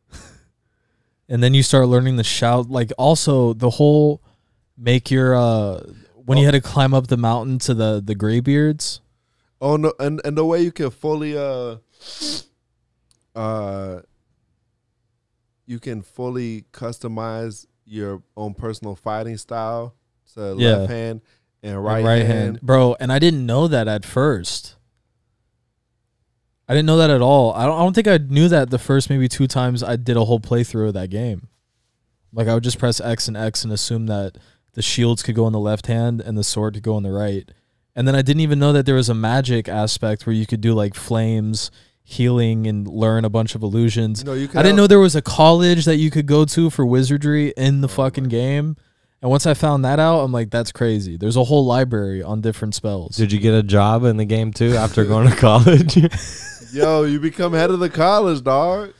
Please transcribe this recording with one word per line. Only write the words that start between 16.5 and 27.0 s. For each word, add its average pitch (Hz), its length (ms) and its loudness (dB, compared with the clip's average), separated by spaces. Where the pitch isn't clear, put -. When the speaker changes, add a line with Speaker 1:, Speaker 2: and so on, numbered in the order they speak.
Speaker 2:
customize 113 960 -12
your 101 340 -10
own 107 180 -10
personal 107 420 -12
fighting 110 420 -10
style 117 580 -8
to 101 220 -10
Speaker 1:
Yeah. 113 200 4
Speaker 2:
left 98 140 -4
hand 113 300 -8
and 104 120 -10
Speaker 1:
And 98 80 -8
Speaker 2:
right 107 200 -2
Speaker 1:
right 113 220 2
Speaker 2:
hand. 113 60 2
Speaker 1:
hand. - 40 -16
Bro, 127 380 2
and 127 120 -4
I 139 80 0
didn't 156 260 2
know 131 220 0
that 123 200 0
at 107 180 -4
first. 127 720 -4
I 123 60 -2
didn't 151 140 2
know 160 100 4
that 160 120 4